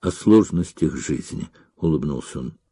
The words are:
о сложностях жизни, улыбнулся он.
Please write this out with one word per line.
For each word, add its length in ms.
о 100
сложностях 840
жизни, 540
улыбнулся 640
он. 180